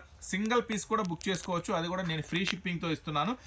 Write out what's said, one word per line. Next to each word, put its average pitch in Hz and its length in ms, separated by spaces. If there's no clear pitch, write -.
సింగిల్ 220 380
పీస్ 214 240
కూడా 220 180
బుక్ 175 260
చేసుకోవచ్చు, 180 440
అది 170 140
కూడా 185 160
నేను 160 180
ఫ్రీ 175 240
షిప్పింగ్తో 180 460
ఇస్తున్నాను. 156 560